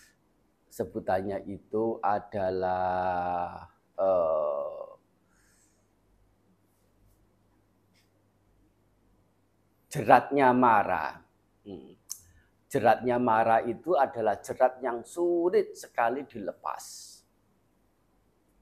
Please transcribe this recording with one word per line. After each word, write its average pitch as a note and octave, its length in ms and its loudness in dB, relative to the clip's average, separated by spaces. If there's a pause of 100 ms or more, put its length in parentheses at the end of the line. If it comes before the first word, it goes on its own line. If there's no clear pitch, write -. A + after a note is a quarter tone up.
(720)
sebutannya G2 800 -4
itu G2 480 -4
adalah, F#2 1700 -2 (320)
eh, D#2 880 0 (4000)
jeratnya B2+ 640 4
mara. G2 640 2 (480)
Hmm. D#2+ 320 -16 (680)
Jeratnya A2+ 500 2
mara A2+ 460 4
itu A#2+ 320 -2
adalah A2 420 0
jerat - 400 0
yang A#2+ 240 -6
sulit F3 720 0
sekali B2 480 -4
dilepas. - 920 -12 (1400)